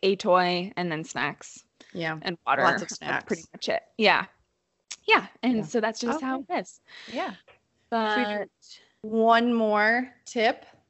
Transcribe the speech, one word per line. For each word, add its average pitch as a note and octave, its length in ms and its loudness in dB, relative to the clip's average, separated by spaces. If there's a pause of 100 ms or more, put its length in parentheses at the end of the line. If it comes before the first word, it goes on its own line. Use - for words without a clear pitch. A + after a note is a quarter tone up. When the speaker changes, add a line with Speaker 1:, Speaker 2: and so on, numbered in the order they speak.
Speaker 1:
a G3 120 2
toy F3+ 600 2
and F3 140 -2
then D#3 120 -6
snacks - 600 -8 (300)
Speaker 2:
Yeah. E3 300 -6
Speaker 1:
and F3+ 220 -6
water. B2 180 2
Speaker 2:
Lots F3+ 180 2
of E3+ 80 -8 (100)
Speaker 1:
That's D3+ 260 -6
pretty - 180 -6
Speaker 2:
snacks. - 100 -20
Speaker 1:
much - 160 -8
it. - 140 -4 (140)
Yeah. F#3 280 4 (840)
Yeah. G4+ 200 4 (160)
And A#3+ 140 2
Speaker 2:
Yeah. G#3+ 60 -2
Speaker 1:
so D#3 160 -2
that's A3 200 -2
just A#3+ 220 -4
how C4 200 -4
Speaker 2:
Okay. F4 140 -8
Speaker 1:
it C4+ 60 -2
is. - 200 -18 (300)
Speaker 2:
Yeah. C#4 220 -8 (560)
Speaker 1:
But A3 260 0
Speaker 2:
Should G#3 240 0
we G3 60 -6
do - 40 -16 (520)
one A3+ 520 4
more A3 600 2 (120)
tip A#3+ 400 0 (240)